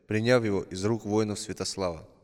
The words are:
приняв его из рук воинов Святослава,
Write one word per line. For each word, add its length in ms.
приняв 380
его 160
из 240
рук 200
воинов 340
Святослава, 680